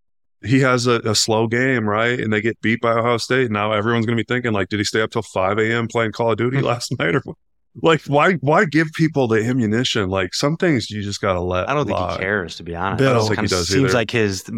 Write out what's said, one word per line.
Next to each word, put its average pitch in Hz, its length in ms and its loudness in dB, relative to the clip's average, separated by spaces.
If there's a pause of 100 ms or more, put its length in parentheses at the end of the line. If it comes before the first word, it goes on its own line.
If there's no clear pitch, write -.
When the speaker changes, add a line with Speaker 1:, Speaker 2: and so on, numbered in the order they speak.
(460)
Speaker 1:
he 131 160 4
has 127 260 2
a, 120 120 4
a 110 140 -2
slow 110 340 0
game, 120 420 0
right? 117 280 0
And 113 140 -4
they 107 80 2
get 107 220 -2
beat 113 180 0
by 117 140 2
Ohio 117 240 2
State. 127 340 0
Now 107 220 0
everyone's 110 320 0
gonna 117 100 0
be 110 80 0
thinking, 123 300 -2
like, 98 160 -2
"Did 104 100 -2
he 101 60 -2
stay 110 160 0
up 110 100 -2
till 113 120 -2
five 95 340 -2
A 110 160 2
M 117 140 -2
playing 113 260 -2
Call 117 180 0
of 110 60 0
Duty 123 220 0
Speaker 2:
Hmm. 135 60 0
Speaker 1:
last 120 300 -4
<laughs> - 40 -4
night?" 160 160 0
Or, 131 80 0 (580)
like, 160 220 2
why, 147 320 2
why 151 300 2
give 160 280 2
people 151 340 2
the 110 160 2
ammunition? 117 640 0
Like, 95 240 -2
some 147 220 0
things 156 340 0
you 104 120 -8
just 101 180 -6
gotta 92 220 0
let 90 260 -2
Speaker 2:
I 127 60 -2
don't 147 140 0
think 92 120 -2
Speaker 1:
lie. 90 140 -2
Speaker 2:
he 90 60 -6
cares, 92 380 -2
to 85 60 -14
be 85 120 -8
honest. 92 240 -2
Speaker 3:
Bill. 135 100 4
Speaker 1:
I 127 40 4
don't 117 100 2
think 110 80 -2
he 101 60 0
Speaker 2:
Kinda 107 120 -2
Speaker 1:
does 87 180 0
Speaker 2:
seems 95 180 2
Speaker 1:
either. 92 100 2
Speaker 2:
like 113 160 0
his, 101 460 0